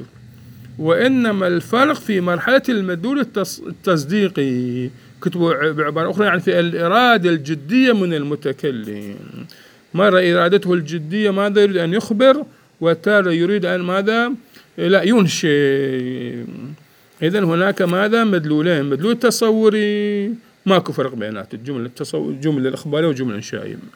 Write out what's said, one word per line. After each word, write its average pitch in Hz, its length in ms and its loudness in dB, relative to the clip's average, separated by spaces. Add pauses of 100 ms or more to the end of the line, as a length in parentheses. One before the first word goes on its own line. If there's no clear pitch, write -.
(800)
وإنما 208 680 2
الفرق 226 480 0
في 208 260 -2
مرحلة 180 480 2
المدلول 208 560 -2
التص-، - 420 -6
التصديقي. 139 1200 -2 (320)
كتبوا 170 320 0
ع-، 147 160 0
بعبارة 151 400 -2
أخرى، 190 160 0
يعني 180 140 2
في 175 200 2
الإرادة 175 680 2
الجدية 160 640 0
من 185 220 0
المتكلم. 131 1000 -6 (800)
مرة 185 260 4
إرادته 180 540 4
الجدية 170 560 -2
ماذا؟ 202 320 2
يريد 202 140 4
أن 170 180 0
يخبر، 254 500 4 (360)
وتارة 180 500 2
يريد 175 360 0
أن 180 140 -2
ماذا؟ 202 520 0 (460)
لا، 175 240 4
ينشئ. 135 1400 0 (800)
إذن 190 200 0
هناك 180 380 2
ماذا؟ 208 420 2
مدلولين، 156 600 0
مدلول 156 340 -2
تصوري، 214 1120 0 (360)
ماكو 180 260 2
فرق 131 220 -4
بينات 107 400 -8
الجملة 120 320 -8
التصو-، 147 420 -8
الجملة 143 400 -2
الإخبارية 147 380 -2
والجملة 131 240 -2
الإنشائية. 101 460 -10 (200)